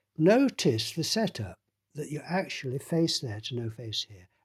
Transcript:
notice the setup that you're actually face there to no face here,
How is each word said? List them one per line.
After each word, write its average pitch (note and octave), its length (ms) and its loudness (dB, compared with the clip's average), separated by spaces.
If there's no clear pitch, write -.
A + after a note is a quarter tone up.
notice F3+ 760 4
the D#3 120 -2
setup A#2 540 -2
that D3 160 -8
you're C#3+ 140 -8
actually D3+ 540 -4
face E3 420 0
there G#2+ 200 -6
to A#2+ 160 -8
no A2+ 140 -4
face A2 380 -8
here, F#2 200 -20